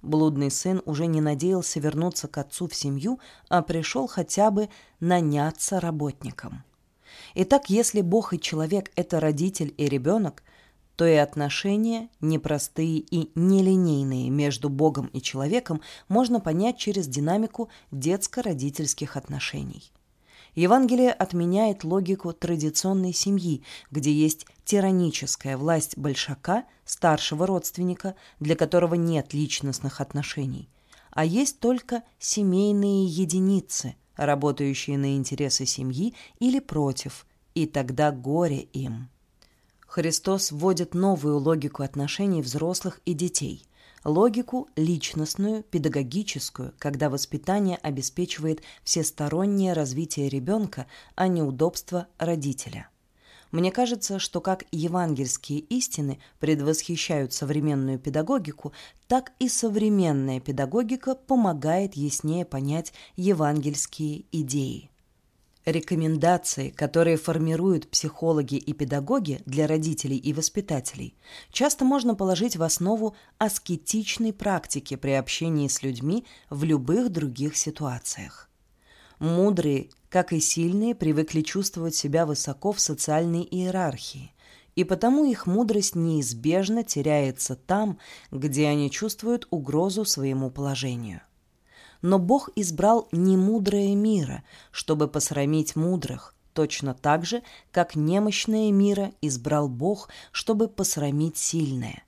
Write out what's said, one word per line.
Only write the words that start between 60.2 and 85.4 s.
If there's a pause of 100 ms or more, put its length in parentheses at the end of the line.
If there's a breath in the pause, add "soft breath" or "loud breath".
педагогика
помогает
яснее
понять (240 loud breath)
евангельские
идеи. (800)
Рекомендации,
которые
формируют
психологи
и
педагоги
для
родителей
и
воспитателей, (380 loud breath)
часто
можно
положить
в
основу (220 loud breath)
аскетичной
практики
при
общении
с
людьми (240 loud breath)
в
любых
других
ситуациях. (720 soft breath)
Мудрые, (180)
как
и
сильные,
привыкли
чувствовать
себя
высоко
в
социальной
иерархии, (440 soft breath)
и
потому
их